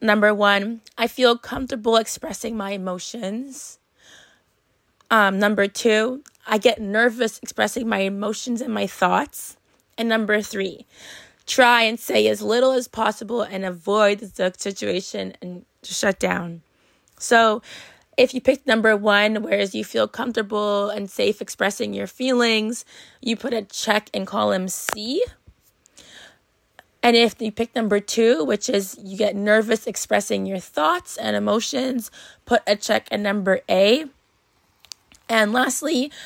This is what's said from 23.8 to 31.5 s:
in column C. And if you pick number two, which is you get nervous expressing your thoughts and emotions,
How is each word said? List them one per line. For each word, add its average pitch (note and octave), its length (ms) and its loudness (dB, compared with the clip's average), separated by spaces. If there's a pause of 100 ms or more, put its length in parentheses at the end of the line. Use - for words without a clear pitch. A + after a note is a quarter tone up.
in G3 140 -6
column G3 420 0
C. A3+ 560 -4 (1800)
And A#3+ 120 6
if A#3 240 4
you A3 120 -4
pick - 240 -6
number G#3 240 2
two, A#3+ 440 2
which A#3 240 -2
is G3 320 -2
you G3 160 -14
get G#3 200 0
nervous G#3+ 500 2
expressing G3+ 640 -2
your F#3+ 120 -6
thoughts D#4 560 -2
and G#3+ 200 -4
emotions, A3+ 720 -2 (360)